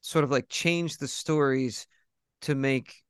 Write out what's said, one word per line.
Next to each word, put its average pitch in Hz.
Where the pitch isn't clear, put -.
sort -
of, 131
like, 131
changed 170
the 143
stories 131
to 151
make, 135